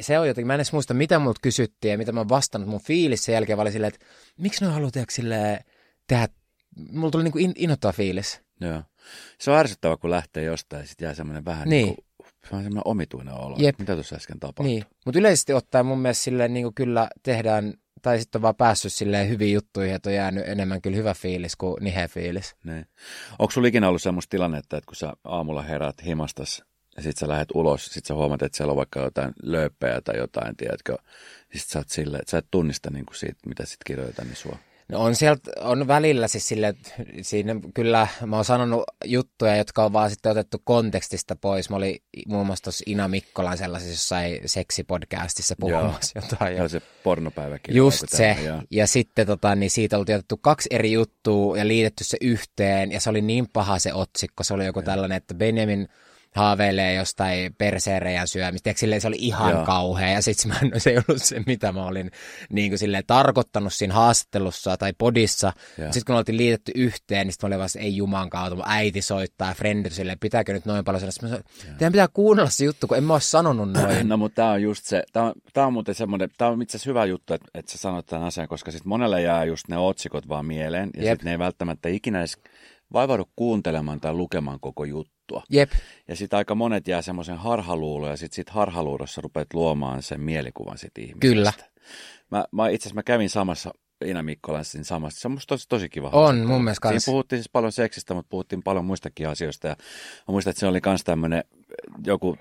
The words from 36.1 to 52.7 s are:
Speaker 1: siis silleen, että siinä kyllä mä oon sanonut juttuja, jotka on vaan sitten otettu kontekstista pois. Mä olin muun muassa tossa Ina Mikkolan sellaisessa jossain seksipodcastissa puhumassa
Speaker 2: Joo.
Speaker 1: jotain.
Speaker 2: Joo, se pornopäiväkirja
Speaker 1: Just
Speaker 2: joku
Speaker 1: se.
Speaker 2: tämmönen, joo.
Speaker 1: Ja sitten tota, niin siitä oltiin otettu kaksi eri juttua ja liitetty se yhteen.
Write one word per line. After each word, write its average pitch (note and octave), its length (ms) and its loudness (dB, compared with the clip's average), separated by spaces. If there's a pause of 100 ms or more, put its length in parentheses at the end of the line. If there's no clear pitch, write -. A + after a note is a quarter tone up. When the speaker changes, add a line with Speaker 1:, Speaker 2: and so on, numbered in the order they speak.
Speaker 1:
siis - 200 -4
silleen, G#2+ 280 0
että - 160 -20 (300)
siinä G#2 340 -2 (180)
kyllä A2+ 340 4 (180)
mä G#2+ 100 -2
oon A2 100 2
sanonut A#2+ 380 2 (220)
juttuja, A#2+ 500 2
jotka G#2+ 300 4
on G2+ 80 2
vaan G#2+ 160 4
sitten G#2+ 220 0
otettu G#2+ 320 -2
kontekstista G#2 720 0
pois. G2 340 -2
Mä G2+ 60 -4
olin F#2+ 220 -2 (300)
muun G2+ 180 0
muassa F#2+ 180 -2
tossa - 240 -6
Ina G2+ 200 0
Mikkolan F#2 500 -2
sellaisessa F2 360 -6
jossain F2 520 -2
seksipodcastissa - 1120 -4
puhumassa E2 600 0
Speaker 2:
Joo. - 120 -10
Speaker 1:
jotain. F#2 260 0
Speaker 2:
Joo, F2 120 0
se E2 120 -4 (220)
pornopäiväkirja D#2+ 760 -2
Speaker 1:
Just C3+ 240 6
Speaker 2:
joku - 160 -2
Speaker 1:
se. - 0 -
Speaker 2:
tämmönen, G#2+ 280 4
joo. D#2 160 -4 (100)
Speaker 1:
Ja G#2 160 4
sitten A2 400 2
tota, G2+ 280 2
niin G2 160 2
siitä G#2+ 260 2
oltiin G2+ 180 2
otettu G2+ 220 -4
kaksi - 340 2
eri A2 200 4
juttua G#2 640 2
ja G#2 100 2
liitetty A2 360 2
se - 180 -2
yhteen. G2 720 2